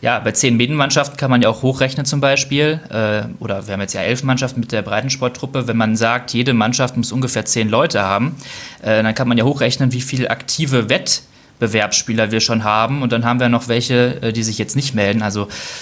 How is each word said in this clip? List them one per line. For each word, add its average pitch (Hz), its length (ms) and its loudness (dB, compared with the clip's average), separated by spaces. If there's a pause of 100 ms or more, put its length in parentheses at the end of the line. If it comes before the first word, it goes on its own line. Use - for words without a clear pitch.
ja, 120 160 2
bei 110 140 -2
zehn 120 240 2
Medenmannschaften 139 600 0
kann 135 140 -2
man 123 100 6
ja 117 100 4
auch 113 120 -4
hochrechnen 131 420 0
zum 143 160 0
Beispiel, 143 600 2 (100)
äh, 107 480 -2
oder 101 300 -6
wir 98 60 -4
haben 98 60 -4
jetzt 98 140 -4
ja 95 60 -4
elf 123 240 -2
Mannschaften 127 340 0
mit 113 140 -4
der 107 100 0
Breitensporttruppe, 123 880 -4
wenn 113 80 0
man 110 180 2
sagt, 117 380 0
jede 123 200 2
Mannschaft 120 440 2
muss 120 160 -2
ungefähr 123 320 -2
zehn 110 240 0
Leute 117 340 2
haben, 107 320 0 (480)
äh, 110 220 2
dann 110 100 2
kann 123 140 0
man 120 100 4
ja 110 60 4
hochrechnen, 127 480 2
wie 123 80 -2
viele 127 300 -2
aktive 131 580 0
Wettbewerbsspieler - 1400 0
wir 113 80 2
schon 110 240 0
haben 113 380 2
und 117 100 0
dann 117 120 0
haben 120 140 2
wir 123 100 4
noch 120 200 2
welche, 123 520 2
äh, 113 120 -2
die 113 100 -2
sich 110 160 -2
jetzt 107 180 -2
nicht 135 180 -2
melden. 107 280 2
Also 104 260 -2 (340)